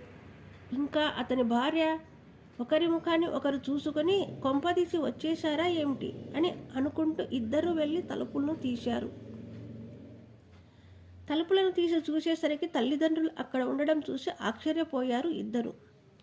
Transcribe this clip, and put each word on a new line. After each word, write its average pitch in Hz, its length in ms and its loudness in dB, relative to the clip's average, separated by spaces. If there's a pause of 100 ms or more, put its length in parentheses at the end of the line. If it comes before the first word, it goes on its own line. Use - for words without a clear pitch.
(720)
ఇంకా 285 280 0
అతని 254 420 0
భార్య 311 560 2 (600)
ఒకరి 311 280 2
ముఖాన్ని 330 400 2
ఒకరు 277 300 0
చూసుకొని, 302 840 0
"కొంపదీసి 339 540 2
వచ్చేశారా 311 720 0
ఏమిటి?" 294 460 0 (220)
అని 330 160 2 (240)
అనుకుంటూ 311 480 0
ఇద్దరూ 269 480 0
వెళ్ళి 311 300 0
తలుపులను 285 540 -2
తీశారు. 240 720 -4 (2000)
తలుపులను 359 420 4
తీసి 330 400 2
చూసేసరికి 311 560 0
తల్లిదండ్రులు 311 600 2 (100)
అక్కడ 254 240 -2
ఉండడం 285 460 2
చూసి 262 220 -4 (100)
ఆశ్చర్యపోయారు 277 880 0
ఇద్దరు. 220 440 -2 (500)